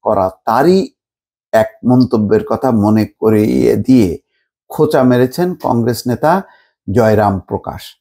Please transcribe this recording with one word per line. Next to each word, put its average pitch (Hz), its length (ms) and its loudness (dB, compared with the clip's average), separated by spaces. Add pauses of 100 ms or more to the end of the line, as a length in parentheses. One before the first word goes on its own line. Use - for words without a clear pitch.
করা 98 300 -2 (140)
তারই 156 480 0 (580)
এক 110 340 -2
মন্তব্যের 113 580 2
কথা 120 280 -4
মনে 107 340 2
করিয়ে 110 680 0
দিয়ে 107 420 2 (520)
খোঁচা 151 340 0
মেরেছেন 127 520 0
কংগ্রেস 117 520 -4
নেতা 151 340 0 (500)
জয়রাম 104 480 2
প্রকাশ। - 420 -12 (200)